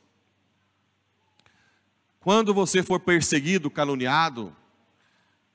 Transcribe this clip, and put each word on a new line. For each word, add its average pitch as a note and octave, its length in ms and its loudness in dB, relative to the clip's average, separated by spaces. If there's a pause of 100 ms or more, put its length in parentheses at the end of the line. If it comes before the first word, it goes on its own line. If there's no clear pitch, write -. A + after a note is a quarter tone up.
(2250)
Quando G#3 320 2
você F#3 300 2
for F3+ 180 -2
perseguido, D#3+ 680 0
caluniado, C3+ 840 -4 (1000)